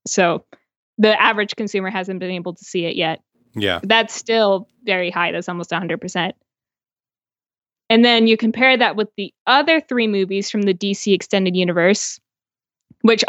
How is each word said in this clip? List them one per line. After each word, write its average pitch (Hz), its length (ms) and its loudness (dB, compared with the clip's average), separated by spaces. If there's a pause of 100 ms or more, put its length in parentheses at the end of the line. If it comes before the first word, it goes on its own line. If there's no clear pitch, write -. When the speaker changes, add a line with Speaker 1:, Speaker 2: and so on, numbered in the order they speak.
Speaker 1:
So 170 400 0 (540)
the 214 220 4
average 208 340 0
consumer 196 340 -6
hasn't 190 300 -8
been 185 120 -8
able 175 240 -8
to - 100 -20
see 175 200 -4
it - 120 -6
yet. 160 240 -4 (340)
Speaker 2:
Yeah. 98 280 -2
Speaker 1:
That's 220 300 0
still 208 540 0 (160)
very 185 280 -2
high. 170 200 -2
That's 170 160 -8
almost 175 240 -8
a 170 60 -2
hundred 165 240 -6
percent. 180 340 -6 (1500)
And 226 140 6
then 233 240 4
you 226 80 6
compare 233 400 2
that 226 200 0
with 208 200 -2
the 196 180 -10 (120)
other 302 340 2
three 240 280 -2
movies 196 440 -2
from 208 120 -2
the 196 100 2
D 196 200 -4
C 196 200 0
Extended 185 420 0
Universe, 180 640 0 (840)
which 226 280 4